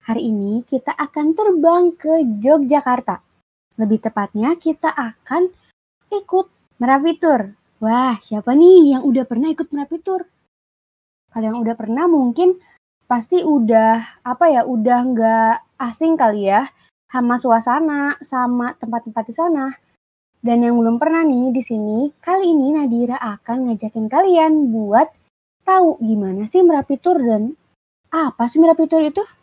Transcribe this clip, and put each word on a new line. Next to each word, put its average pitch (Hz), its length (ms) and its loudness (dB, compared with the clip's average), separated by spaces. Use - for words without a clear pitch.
Hari 226 160 -4
ini 214 400 -4
kita 269 320 -6
akan 302 400 -4
terbang 349 640 2
ke 320 240 0
Yogyakarta. 262 720 0
Lebih 220 320 -2
tepatnya, 220 480 -2
kita 320 320 -4
akan 302 640 -4
ikut 381 320 -2
Merapi 277 400 0
Tour. 233 400 0
Wah, 233 400 -2
siapa 233 400 -2
nih 330 400 8
yang - 80 -4
udah 254 160 2
pernah 262 320 -4
ikut - 160 -8
Merapi 294 320 -10
Tour? 370 240 -6
Kalau 220 160 -6
yang 233 160 -6
udah 233 160 -6
pernah 240 320 -2
mungkin 320 480 0
pasti 247 400 -2
udah, 226 800 2
apa 285 240 0
ya, 247 160 2
udah 247 400 0
nggak 226 800 -2
asing 320 320 -2
kali 208 320 0
ya 226 160 0
sama 247 320 -2
suasana, 285 800 0
sama 247 560 -4
tempat-tempat 226 560 -8
di - 0 -
sana. 294 400 -4
Dan 240 240 2
yang 233 80 0
belum 233 240 0
pernah 320 240 0
nih 254 320 0
di 254 80 -2
sini, 220 560 -4
kali 370 320 -2
ini 294 240 2
Nadira 240 400 -2
akan 240 560 -6
ngajakin 220 400 -6
kalian 311 640 2
buat 220 400 0
tahu 370 400 2
gimana 208 480 -4
sih 359 160 4
Merapi 285 320 0
Tour 349 240 0
dan 233 320 0
apa 277 400 -2
sih - 80 -2
Merapi 320 320 4
Tour 320 160 2
itu? 302 160 -4